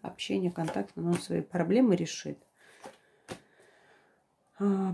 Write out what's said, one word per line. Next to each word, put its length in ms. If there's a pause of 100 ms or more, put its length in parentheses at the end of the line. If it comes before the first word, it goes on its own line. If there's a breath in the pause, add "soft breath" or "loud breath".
общении, 480
контакте, 460
но 160
он 80
свои 220
проблемы 540
решит. 440 (2250 loud breath)
А, 340